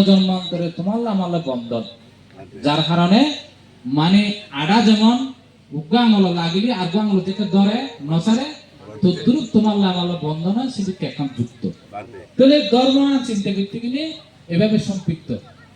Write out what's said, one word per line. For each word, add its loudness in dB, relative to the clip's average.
জন্মান্তরে 2
তোমার -2
লা -4
আমার -2
লা 0
বন্ধন, -6
যার 0
কারণে 4
মানে 4
আডা 2
যেমন 4
উগ্র -6
আঙুল 4
লাগিলে -2
আগ্র -4
আঙুল 2
থেকে -4
ধরে 4
নসারে, 0
তো 4
দ্রুত 0
তোমার 2
লা 2
আমার -4
লা -4
বন্ধন -4
হয় -4
সেটি -6
কেমন -6
যুক্ত। -8
তাহলে 6
ধর্ম 4
চিন্তা -4
করতে -4
গেলে -4
এভাবে 2
সম্পৃক্ত। -6